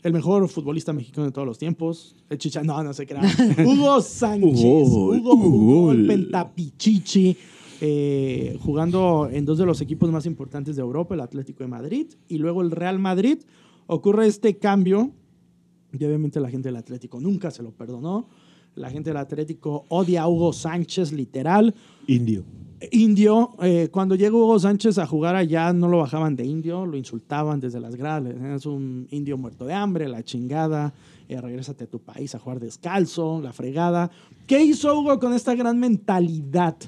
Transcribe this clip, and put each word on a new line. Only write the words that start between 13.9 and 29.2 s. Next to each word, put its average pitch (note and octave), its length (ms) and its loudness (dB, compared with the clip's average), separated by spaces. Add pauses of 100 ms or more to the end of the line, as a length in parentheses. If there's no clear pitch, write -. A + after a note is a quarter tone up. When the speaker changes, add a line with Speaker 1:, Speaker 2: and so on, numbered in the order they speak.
Speaker 1:
este G#3 320 0
cambio G3+ 540 2 (800)
y C#3 100 -6
obviamente D3+ 360 -2
la C3 100 -4
gente C3 200 -8
del B2 80 -8
Atlético B2 420 -16
nunca E3+ 320 -4
se - 100 -20
lo A2+ 100 -14
perdonó. C3+ 560 -10 (460)
La C3 160 -14
gente D3 220 -8
del D3 60 -6
Atlético D3 720 -8
odia F3 340 0
a E3 40 2
Hugo E3+ 260 2
Sánchez, E3 600 -4
literal. E3 640 2 (320)
Speaker 3:
Indio. A2+ 360 0 (480)
Speaker 1:
Indio, G#3+ 600 6 (100)
eh, E3+ 300 2
cuando F#3+ 240 0
llegó G#3+ 280 4
Hugo A3+ 160 6
Sánchez G3 380 2
a E3+ 80 0
jugar D#3+ 300 -2
allá, E3 360 0
no F3 160 2
lo F3 120 2
bajaban D#3 360 -2
de B2 100 -6
indio, E3 400 -6
lo D3+ 120 -8
insultaban C#3+ 640 -6
desde B2 200 -8
las A#2+ 160 -14
gradas, D3 280 -6
le B2 100 -10
decían, C3+ 200 -10
"Es C#3 120 -10
un C3 460 -10
indio C#3+ 260 -6